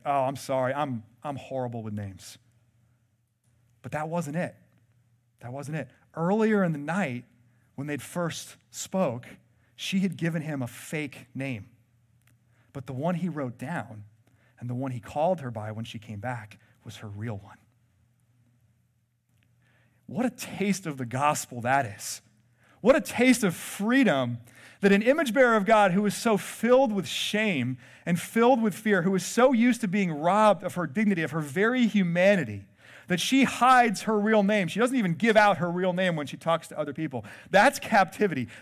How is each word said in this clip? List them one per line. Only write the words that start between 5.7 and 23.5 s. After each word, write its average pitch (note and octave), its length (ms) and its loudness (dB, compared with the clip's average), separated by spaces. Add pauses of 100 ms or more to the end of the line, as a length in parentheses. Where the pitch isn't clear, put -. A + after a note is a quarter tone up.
it. C3+ 100 -8 (260)
Earlier G#3 500 2
in E3+ 100 0
the D3+ 40 -6
night, C#3+ 460 -4 (520)
when C#3 120 -8
they'd D3 140 -6
first - 560 -8 (120)
spoke, C#3 560 -4 (520)
she - 220 -4
had F3+ 180 -2
given E3 240 -2
him D3 200 -6
a B2 60 -4
fake - 640 -10
name. C3 340 -8 (1080)
But C#3 120 -14
the C3+ 80 -12
one D#3 220 -2
he F3 140 -4
wrote C#3+ 280 -8
down A2 460 -10 (560)
and B2 100 -10
the B2 60 -6
one C3 160 -6
he B2+ 80 -10
called D#3+ 400 -2
her B2+ 120 -10
by G#2+ 200 -8
when A2 140 -10
she A2+ 140 -14
came G#2+ 200 -14
back A2+ 400 -12 (240)
was - 140 -18
her A2+ 100 -16
real G#2 300 -10
one. - 200 -20 (2500)
What G#3 180 -4
a A#3+ 60 -2
taste - 540 -4
of D3 120 -6
the C3 80 -8
gospel C3 560 -2
that C3+ 240 2
is. - 360 -12 (600)
What B3 140 6
a D4 60 2
taste B3 420 2
of F3+ 120 0